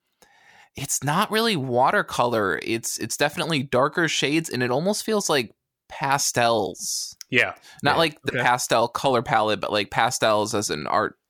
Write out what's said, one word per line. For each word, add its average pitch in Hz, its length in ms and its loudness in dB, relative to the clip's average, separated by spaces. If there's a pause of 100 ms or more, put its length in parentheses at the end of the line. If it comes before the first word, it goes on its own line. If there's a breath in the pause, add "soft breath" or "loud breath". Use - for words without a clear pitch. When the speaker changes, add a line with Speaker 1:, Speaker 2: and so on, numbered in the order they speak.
(760 soft breath)
Speaker 1:
it's - 280 -6
not 160 260 0
really 220 260 0
watercolor. 123 1080 2
It's, 113 340 -4
it's - 200 -8
definitely 147 460 -2
darker 147 440 0
shades, 156 420 0
and 127 140 -2
it 123 80 0
almost 180 320 -2
feels 214 260 -2
like 135 220 0 (360)
pastels. 117 1300 0 (140)
Speaker 2:
Yeah. 113 240 2 (300 loud breath)
Speaker 1:
Not 143 100 2
Speaker 2:
Yeah. 143 40 2
Speaker 1:
like 160 260 0
the 135 100 -4
Speaker 2:
Okay. 127 80 -2
Speaker 1:
pastel 123 460 2
color 127 340 0
palette, 107 380 2
but, - 120 -4
like, 104 200 -2
pastels 110 640 0
as 104 140 -2
an 76 180 -4
art 101 280 0 (140)